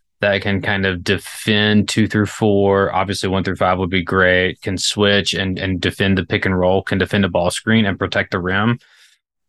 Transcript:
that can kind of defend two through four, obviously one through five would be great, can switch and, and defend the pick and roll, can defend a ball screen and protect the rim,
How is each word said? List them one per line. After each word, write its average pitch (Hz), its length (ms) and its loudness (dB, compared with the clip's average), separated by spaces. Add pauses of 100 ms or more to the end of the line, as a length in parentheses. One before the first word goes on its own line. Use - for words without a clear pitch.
(200)
that 101 220 0
can 98 180 -2
kind 98 240 -2
of 92 200 -2
defend 104 840 0
two 110 180 0
through 104 200 0
four, 98 680 2
obviously 95 360 -2
one 92 160 0
through 95 120 -4
five 92 220 2
would 92 100 -2
be 90 140 -2
great, 90 600 2
can 95 140 -4
switch 101 560 0
and, 95 260 -4
and 95 220 -4
defend 98 380 0
the 87 80 -2
pick - 180 -2
and 95 140 0
roll, 92 240 2
can - 160 -4
defend 98 260 0
a 92 40 0
ball 87 220 0
screen 110 360 2
and 92 120 -2
protect 98 340 -2
the 95 80 -2
rim, 101 380 0 (720)